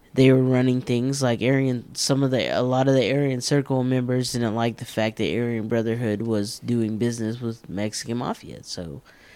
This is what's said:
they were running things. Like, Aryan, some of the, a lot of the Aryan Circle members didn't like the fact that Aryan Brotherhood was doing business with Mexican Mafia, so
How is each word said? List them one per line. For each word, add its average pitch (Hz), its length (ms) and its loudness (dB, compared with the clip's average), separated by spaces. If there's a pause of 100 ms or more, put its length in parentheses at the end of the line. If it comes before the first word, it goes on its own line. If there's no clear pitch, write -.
(140)
they 131 160 8
were 131 120 6
running 127 380 2
things. 127 420 0
Like, 117 200 0
Aryan, 131 540 0
some 139 260 0
of 135 80 2
the, 80 260 0
a 120 60 2
lot 127 240 2
of 135 80 4
the 120 180 2
Aryan 135 280 0
Circle 135 420 0
members 127 500 0
didn't 117 220 -2
like 117 220 -2
the - 80 -10
fact 113 320 -4
that 87 200 -2
Aryan 117 300 -2
Brotherhood 113 560 -2
was 110 380 -2
doing 113 360 -2
business 117 440 -2
with 113 280 -8
Mexican 107 500 -6
Mafia, - 440 -8
so 82 400 -12 (340)